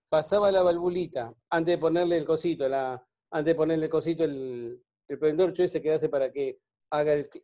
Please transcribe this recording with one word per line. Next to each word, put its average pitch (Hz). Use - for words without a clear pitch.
Pasaba 196
la 190
valvulita, 175
antes 170
de -
ponerle 170
el 151
cosito, 156
la, 131
antes 160
de -
ponerle 160
el 151
cosito, 160
el, 127
el 139
pendorcho 156
ese 170
que 156
hace 156
para 135
que 135
haga 151
el, 147